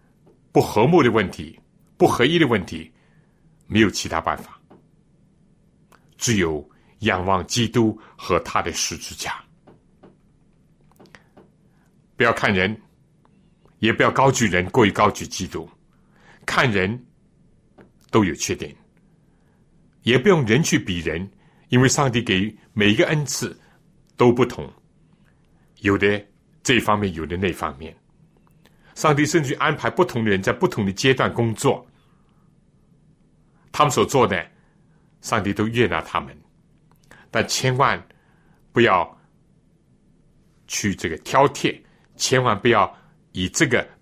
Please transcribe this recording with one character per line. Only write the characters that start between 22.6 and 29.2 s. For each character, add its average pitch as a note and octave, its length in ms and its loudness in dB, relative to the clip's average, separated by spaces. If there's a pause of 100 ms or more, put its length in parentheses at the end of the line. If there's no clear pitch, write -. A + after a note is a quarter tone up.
每 G#2 200 2
一 G#2+ 40 0
个 E3+ 120 2
恩 D3+ 180 -2
赐 A2+ 340 -8 (560)
都 B2 160 6
不 B2 140 2
同， - 260 -8 (1080)
有 G2 180 2
的 G2+ 260 0 (380)
这 C3+ 140 2
一 A2 40 4
方 G#2 200 2
面， G2+ 160 -2
有 D#2+ 100 -8
的 D#2+ 100 -8
那 F#2 160 -2
方 D#2 280 -8
面。 D#2+ 160 -16 (960)
上 D#3 220 0
帝 D3 100 2